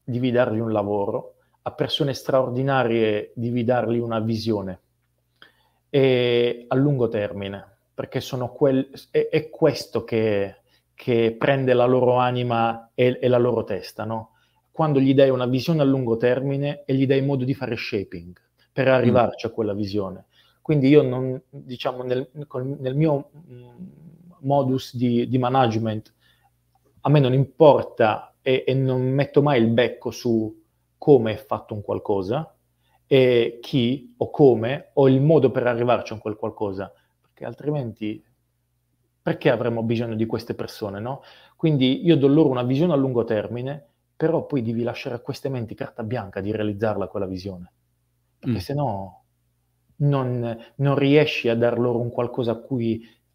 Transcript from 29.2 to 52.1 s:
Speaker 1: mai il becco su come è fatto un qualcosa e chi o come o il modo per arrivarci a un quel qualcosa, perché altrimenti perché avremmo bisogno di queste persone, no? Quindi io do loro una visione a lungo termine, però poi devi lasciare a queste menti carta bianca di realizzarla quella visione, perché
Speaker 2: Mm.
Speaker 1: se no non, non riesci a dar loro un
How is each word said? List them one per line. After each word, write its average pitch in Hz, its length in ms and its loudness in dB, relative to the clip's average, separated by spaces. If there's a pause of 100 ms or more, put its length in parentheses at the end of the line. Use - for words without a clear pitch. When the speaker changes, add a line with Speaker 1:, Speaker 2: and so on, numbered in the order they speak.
Speaker 1:
mai 139 180 4
il 113 80 4
becco 117 420 0
su 110 520 -2 (340)
come 117 360 4
è 104 40 -4
fatto - 380 -8
un 104 80 -8
qualcosa 104 720 -4 (520)
e 127 540 4
chi 131 580 -2
o 117 120 -4
come 127 640 2
o 135 140 6
il 131 120 4
modo 139 300 4
per 120 160 -2
arrivarci 120 460 0
a - 40 -10
un 101 40 -14
quel 107 160 -8
qualcosa, 98 560 -8 (280)
perché - 240 -20
altrimenti 117 800 -8 (960)
perché - 280 0
avremmo 117 320 -2
bisogno 117 320 -2
di 113 120 -2
queste 113 280 -6
persone, 101 460 -10
no? 131 220 -10 (340)
Quindi 139 480 0
io 165 120 6
do 131 100 2
loro 143 220 4
una 127 140 -2
visione 135 300 0
a 147 40 2
lungo 127 280 0
termine, 117 600 -6 (320)
però 160 300 -2
poi 139 160 -2
devi 117 200 -4
lasciare 120 340 -8
a - 40 -10
queste - 280 -10
menti 120 260 -8
carta - 280 -12
bianca 107 380 -6
di 98 120 -6
realizzarla 107 560 -4
quella 101 180 -6
visione, 92 460 -12 (680)
perché 113 200 -6
Speaker 2:
Mm. - 20 -6
Speaker 1:
se 139 140 -8
no 101 500 -8 (720)
non, 123 600 -2 (200)
non 139 180 2
riesci 143 540 4
a 117 80 2
dar 117 220 0
loro 120 220 0
un 120 100 -6